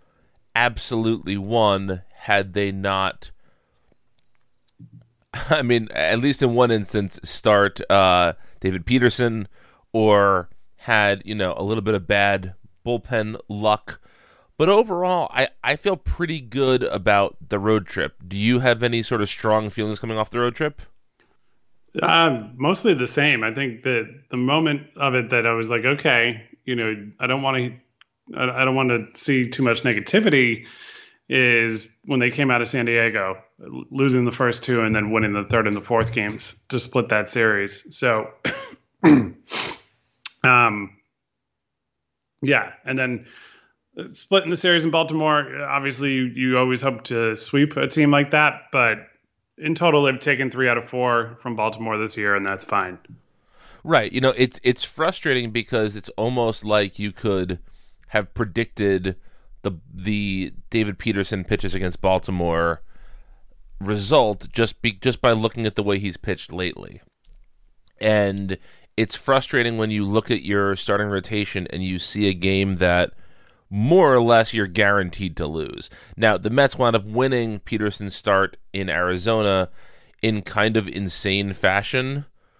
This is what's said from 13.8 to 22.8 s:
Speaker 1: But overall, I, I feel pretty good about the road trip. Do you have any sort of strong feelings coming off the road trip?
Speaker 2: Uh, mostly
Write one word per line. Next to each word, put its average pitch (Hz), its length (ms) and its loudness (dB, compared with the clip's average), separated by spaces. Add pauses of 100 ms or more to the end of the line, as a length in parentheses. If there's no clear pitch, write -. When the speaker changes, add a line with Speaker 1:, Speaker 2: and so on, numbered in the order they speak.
Speaker 1:
But 160 120 2
overall, 180 640 2
I, 131 160 0 (120)
I 135 140 -2
feel 190 220 -2
pretty 160 420 -4
good 131 420 2
about 101 540 2 (140)
the 101 100 -2
road 104 260 2
trip. - 300 -6 (100)
Do 95 120 -8
you 117 220 2
have 120 220 2
any 117 220 0
sort 110 180 -2
of 101 60 -2
strong 107 420 0
feelings 107 300 -6
coming 110 180 -6
off 107 120 -2
the 123 100 -4
road 120 160 -2
trip? 151 260 -6 (1200)
Speaker 2:
Uh, 160 420 4 (120)
mostly 156 380 2